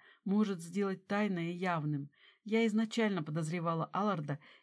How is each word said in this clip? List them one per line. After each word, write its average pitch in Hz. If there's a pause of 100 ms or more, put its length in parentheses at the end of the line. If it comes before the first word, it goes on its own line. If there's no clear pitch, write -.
(240)
может 196
сделать 185
тайное 190
явным. 151 (360)
Я 226
изначально 214
подозревала 165
Алларда 170 (240)